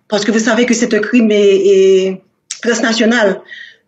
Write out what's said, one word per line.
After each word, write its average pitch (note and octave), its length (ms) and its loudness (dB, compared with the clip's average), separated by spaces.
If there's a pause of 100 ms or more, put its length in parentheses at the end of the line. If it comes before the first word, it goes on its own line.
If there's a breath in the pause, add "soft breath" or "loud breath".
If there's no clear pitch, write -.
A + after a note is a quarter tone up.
Parce G#3 180 -4
que A#3 60 0
vous A3 80 -2
savez A#3 260 0
que A#3+ 80 -2
c'est A#3+ 220 -2
un G#3 40 0
crime A3 320 0
et, F#3+ 760 2
et F#3+ 140 -8 (400)
transnational. A3+ 800 -2 (460 loud breath)